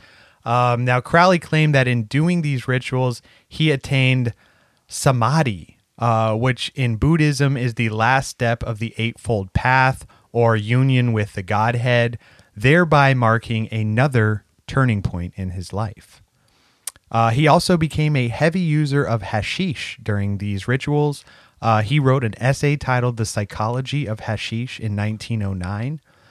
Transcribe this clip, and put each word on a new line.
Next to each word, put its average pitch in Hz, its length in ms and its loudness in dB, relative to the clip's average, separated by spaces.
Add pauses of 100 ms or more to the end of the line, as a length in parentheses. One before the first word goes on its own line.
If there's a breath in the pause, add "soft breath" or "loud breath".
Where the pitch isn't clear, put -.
(440 soft breath)
Um, 120 400 0
now, 123 160 2
Crowley 175 400 4
claimed 156 360 2
that 127 120 2
in 120 160 0
doing 165 380 0
these 143 260 -4
rituals, 127 540 -2 (260 soft breath)
he 156 220 0
attained 131 640 0 (600 soft breath)
samadhi, 127 840 0 (200)
uh, 113 380 0
which 123 400 -2
in 120 220 -2
Buddhism 143 600 2
is 120 180 -2
the 117 140 0
last 117 400 0
step 117 340 -2
of 113 160 -6
the 113 180 -6
Eightfold 113 560 -4
Path 131 520 2 (260 soft breath)
or 113 240 2
union 123 580 0
with 104 200 -2
the 98 100 -8
Godhead, 117 720 0 (380 soft breath)
thereby 143 580 4
marking 113 600 0
another 110 720 0 (240)
turning 120 340 0
point 87 340 -6
in 92 160 -6
his 90 220 -10
life. 98 480 -10 (920 loud breath)
Uh, 117 180 2
he 143 180 2
also 175 300 4
became 151 380 0
a 123 120 0
heavy 160 320 0
user 151 440 0
of 110 180 -2
hashish - 800 -4
during 101 360 -2
these 101 300 -6
rituals. 147 560 -2 (380 soft breath)
Uh, 113 200 4
he 135 180 0
wrote 131 240 2
an 107 140 -2
essay 139 380 0
titled 123 420 -2
The 113 80 -2
Psychology 120 800 -4
of 107 140 -8
Hashish 113 580 -6
in 104 160 -6
nineteen 107 480 -4
oh 98 100 -4
nine, 104 480 -8 (300 soft breath)